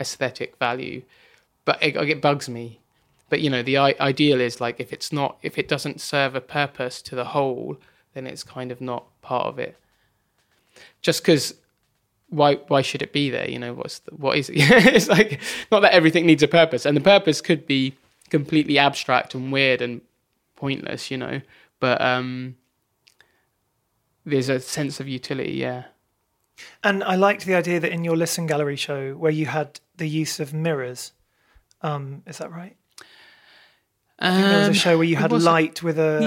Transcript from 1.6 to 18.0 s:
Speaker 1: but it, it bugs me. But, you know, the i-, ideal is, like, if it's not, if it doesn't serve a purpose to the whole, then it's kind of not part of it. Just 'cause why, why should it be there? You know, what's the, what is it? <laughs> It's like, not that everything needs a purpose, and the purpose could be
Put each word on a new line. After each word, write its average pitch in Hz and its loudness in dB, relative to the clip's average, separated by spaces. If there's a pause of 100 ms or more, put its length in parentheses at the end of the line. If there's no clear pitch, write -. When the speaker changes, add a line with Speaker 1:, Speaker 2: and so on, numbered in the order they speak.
Speaker 1:
but - -2
it, 151 0
it 147 -2
bugs 143 0
me. 117 -12 (500)
But, 151 0
you 147 0
know, 123 0
the 131 0
i-, 139 4
ideal 139 2
is, 117 -2
like, 120 -6
if 123 -14
it's - -10
not, 143 -4
if - -8
it 143 -4
doesn't 143 -6
serve 139 -2
a 131 -6
purpose 139 -6
to - -16
the 123 -6
whole, 135 -4 (380)
then 131 -12
it's - -14
kind 127 -12
of 123 -16
not 123 -8 (160)
part - -4
of 135 -8
it. - -10 (1300)
Just - 0
'cause 156 2 (760)
why, 147 4 (140)
why 139 2
should 135 -6
it - -8
be 143 -2
there? - -4
You 123 -8
know, 120 -10
what's - -12
the, - -20
what 139 -2
is 139 -4
it? - -6
<laughs> 214 8
It's 208 4
like, 202 2 (300)
not 208 6
that 202 6
everything 165 6
needs 156 6
a 143 6
purpose, 165 4
and 147 2
the 147 0
purpose 190 6
could 151 0
be 135 0 (360)